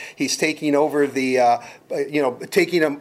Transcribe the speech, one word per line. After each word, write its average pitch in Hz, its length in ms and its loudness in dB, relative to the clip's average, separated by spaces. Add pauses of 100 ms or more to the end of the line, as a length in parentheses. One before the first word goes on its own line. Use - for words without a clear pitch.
(160)
He's 135 220 -2
taking 156 380 0
over 143 320 2
the, 127 320 0
uh, 120 200 4 (320)
uh, 170 60 -6 (100)
you 147 140 0
know, 131 140 0 (160)
taking 170 320 2
a 151 180 2